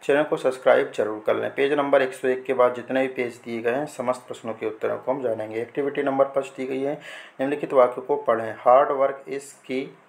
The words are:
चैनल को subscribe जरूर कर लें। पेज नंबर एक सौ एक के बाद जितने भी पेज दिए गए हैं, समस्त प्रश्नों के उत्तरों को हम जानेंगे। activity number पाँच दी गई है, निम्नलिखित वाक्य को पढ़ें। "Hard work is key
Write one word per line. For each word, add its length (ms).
चैनल 200
को 140
subscribe 540
जरूर 360
कर 80
लें। 200
पेज 180
नंबर 280
एक 120
सौ 140
एक 160
के 100
बाद 200
जितने 280
भी 60
पेज 280
दिए 260
गए 100
हैं, 140
समस्त 420
प्रश्नों 260
के 120
उत्तरों 320
को 140
हम 120
जानेंगे। 380
activity 420
number 220
पाँच 320
दी 80
गई 160
है, 200
निम्नलिखित 340
वाक्य 280
को 140
पढ़ें। 400
"Hard 340
work 80
is 340
key 140